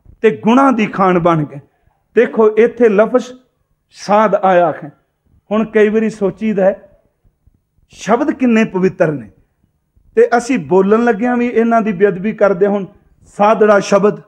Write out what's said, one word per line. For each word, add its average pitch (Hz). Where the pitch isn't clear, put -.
ਤੇ 220
ਗੁਣਾਂ 262
ਦੀ 220
ਖਾਣ 185
ਬਣ 165
ਗਏ। 143
ਦੇਖੋ, 214
ਇੱਥੇ 233
ਲਫ਼ਜ਼ 226
ਸਾਧ 202
ਆਇਆ 175
ਹੈ। 147
ਹੁਣ 214
ਕਈ 214
ਵਾਰੀ 220
ਸੋਚੀਦਾ 196
ਹੈ, -
ਸ਼ਬਦ 254
ਕਿੰਨੇ 240
ਪਵਿੱਤਰ 180
ਨੇ, 113
ਤੇ 233
ਅਸੀਂ 240
ਬੋਲਣ 190
ਲੱਗਿਆਂ 240
ਵੀ 240
ਇਹਨਾਂ 233
ਦੀ 214
ਬੇਅਦਬੀ 190
ਕਰਦੇ। 196
ਹੁਣ 202
ਸਾਧੜਾ 208
ਸ਼ਬਦ, 196